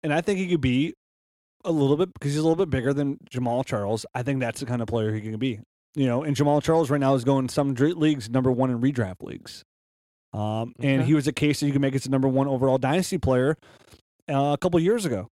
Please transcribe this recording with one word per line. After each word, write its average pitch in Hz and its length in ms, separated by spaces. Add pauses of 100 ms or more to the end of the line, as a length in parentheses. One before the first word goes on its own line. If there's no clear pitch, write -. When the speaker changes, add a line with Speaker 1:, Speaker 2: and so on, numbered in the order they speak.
Speaker 1:
And 151 100
I 160 80
think 196 180
he 190 80
could 175 140
be 131 320 (720)
a 180 60
little 143 240
bit, 180 140 (100)
'cause 143 120
he's 147 80
a - 20
little 160 160
bit 180 120
bigger 131 240
than 143 240 (120)
Jamal 123 340
Charles. 110 500
I 127 100
think 135 180
that's 117 180
the 139 60
kind 120 160
of 110 80
player 110 240
he 107 80
can 110 160
be. 113 240 (340)
You 135 120
know, 123 160
and 147 120
Jamal 147 240
Charles 160 300
right 147 100
now 135 140
is 131 100
going 135 240
some 139 260
dra-, 139 200
leagues 151 360
number 127 220
one 127 180
in 120 120
redraft 123 400
leagues. - 420 (720)
Um, 110 460
and 135 220
Speaker 2:
Okay. 120 60
Speaker 1:
he 147 60
was 143 140
a 151 40
case 147 280
that 151 80
you 147 40
can 139 100
make 135 140
it 135 60
to 131 80
number 135 180
one 135 200
overall 131 320
dynasty 160 380
player, 131 380 (760)
uh, 143 240
a 143 40
couple 180 220
years 202 260
ago 110 320